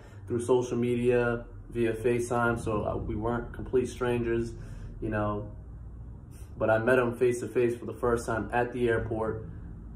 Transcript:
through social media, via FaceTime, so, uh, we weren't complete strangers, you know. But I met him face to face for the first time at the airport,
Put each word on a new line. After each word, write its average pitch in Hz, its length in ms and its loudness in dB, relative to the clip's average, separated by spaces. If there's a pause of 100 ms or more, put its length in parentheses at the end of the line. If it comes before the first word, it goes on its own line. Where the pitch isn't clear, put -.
(280)
through 120 140 0
social 123 360 4
media, 120 680 2 (240)
via 117 240 2
FaceTime, 120 680 2
so, 107 260 0
uh, - 100 0
we 113 200 -4
weren't 113 360 -2
complete - 360 0
strangers, 117 640 0 (480)
you 113 80 -2
know. 104 420 -2 (1080)
But 110 120 2
I 110 80 8
met 123 220 6
him 120 180 2
face 123 240 4
to 113 60 -6
face 120 280 2
for 113 100 -10
the 113 80 -6
first 117 320 2
time 107 280 -2
at 120 200 2
the 123 140 2
airport, 110 580 0 (500)